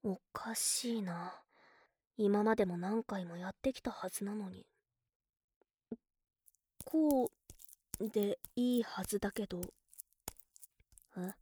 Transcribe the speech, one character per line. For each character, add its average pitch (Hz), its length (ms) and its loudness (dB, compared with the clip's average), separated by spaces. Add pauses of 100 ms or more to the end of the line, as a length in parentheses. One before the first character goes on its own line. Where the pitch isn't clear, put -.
お 190 180 -2 (120)
か - 220 -6
し - 440 0
い 208 40 -2
な。 175 400 -6 (720)
今 208 280 6
ま 220 120 6
で 214 80 6
も 175 140 -2
何 202 240 0
回 190 240 -4
も 170 100 -10
や 180 140 -6
っ - 100 -10
て 269 140 2
き - 80 -14
た 247 80 -2
は - 180 -6
ず - 160 -6
な 202 100 -4
の 208 140 -6
に。 185 160 -14 (2250)
こ 294 460 4 (720)
う 220 80 -2
で 202 300 0 (160)
い 247 240 2
い 233 40 2
は 196 220 -4
ず 202 140 -2
だ 202 140 -2
け 208 140 -4
ど。 175 140 -6 (1600)
え？ 185 240 -8